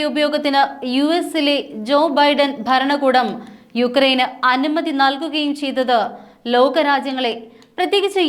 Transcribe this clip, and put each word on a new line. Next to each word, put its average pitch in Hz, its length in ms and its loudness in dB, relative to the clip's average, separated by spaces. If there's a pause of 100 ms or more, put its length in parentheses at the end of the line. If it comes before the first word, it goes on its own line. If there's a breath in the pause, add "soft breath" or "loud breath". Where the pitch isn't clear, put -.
ഉപയോഗത്തിന് 294 560 0 (320)
യു 277 100 2 (120)
എസിലെ 294 380 0 (340)
ജോ 285 100 4 (160)
ബൈഡൻ 285 340 4 (180)
ഭരണകൂടം 262 600 2 (540 loud breath)
യുക്രൈന് 254 440 2 (280)
അനുമതി 302 480 -2
നൽകുകയും 285 600 -2
ചെയ്തത് 254 380 0 (540 loud breath)
ലോകരാജ്യങ്ങളെ, 262 800 2 (440 loud breath)
പ്രത്യേകിച്ച് 381 520 0